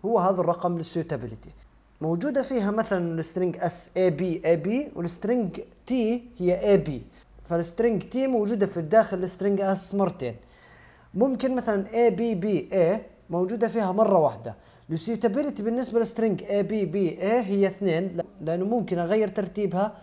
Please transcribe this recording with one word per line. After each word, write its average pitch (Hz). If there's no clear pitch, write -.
هو 226
هذا 180
الرقم 175
للسيوتابيليتي. 156
موجودة 175
فيها 233
مثلًا 175
السترينج 180
S -
A 180
B 175
A 165
B 262
والسترينج 190
T -
هي 185
A 160
B، -
فالسترينج 175
T -
موجودة 233
في 185
الداخل 190
السترينج 190
S 190
مرتين. 180
ممكن 254
مثلًا 214
A 226
B 196
B 196
A 190
موجودة 185
فيها 202
مرة 196
واحدة. 113
السيوتابيليتي 220
بالنسبة 226
لسترينج 220
A 202
B 196
B 180
A -
هي 196
اثنين، 185
ل-، 180
لأنه 170
ممكن 196
أغير 208
ترتيبها 202